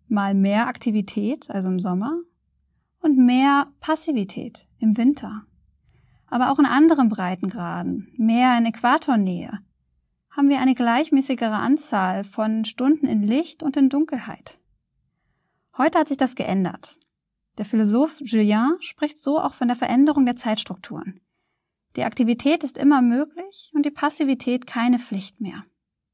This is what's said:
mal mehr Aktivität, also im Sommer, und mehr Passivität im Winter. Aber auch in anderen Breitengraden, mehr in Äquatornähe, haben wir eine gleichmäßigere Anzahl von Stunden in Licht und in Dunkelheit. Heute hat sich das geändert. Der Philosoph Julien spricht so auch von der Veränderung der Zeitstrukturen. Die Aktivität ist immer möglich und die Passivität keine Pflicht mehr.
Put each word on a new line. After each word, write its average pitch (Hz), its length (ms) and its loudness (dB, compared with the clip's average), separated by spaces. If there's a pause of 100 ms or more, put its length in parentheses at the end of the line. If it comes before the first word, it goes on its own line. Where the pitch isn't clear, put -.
mal 196 260 0
mehr 202 340 2
Aktivität, 214 840 -4
also 190 200 -4
im 185 100 -2
Sommer, 196 380 -4 (840)
und 302 180 2
mehr 269 500 4 (120)
Passivität - 880 -6 (120)
im 220 180 2
Winter. 226 460 0 (840)
Aber 226 240 0
auch 269 80 2
in 285 60 6
anderen 277 440 6
Breitengraden, 180 1080 -6
mehr 240 400 4
in 233 80 2
Äquatornähe, 220 960 -2 (680)
haben 285 200 2
wir 277 100 2
eine 262 160 2
gleichmäßigere 240 800 0
Anzahl 202 680 -2
von 220 420 -4
Stunden 277 420 0
in 208 160 0
Licht 262 400 -2
und 294 140 -4
in 269 120 4
Dunkelheit. 277 680 -6 (1160)
Heute 320 220 0
hat 311 80 0
sich 277 100 -4
das - 180 -2
geändert. - 600 -6 (600)
Der 208 80 -8
Philosoph 226 540 0
Julien 220 600 0
spricht - 380 -8
so 294 220 -2
auch - 140 -4
von 247 140 -4
der 240 100 -2
Veränderung 277 480 2
der 240 100 0
Zeitstrukturen. - 840 -8 (760)
Die 247 80 -4
Aktivität 247 600 0
ist 269 140 -10
immer 277 240 4
möglich 302 720 -4
und 294 120 0
die 294 60 -4
Passivität 269 760 -2
keine 240 320 0
Pflicht - 420 -10
mehr. - 220 -12 (500)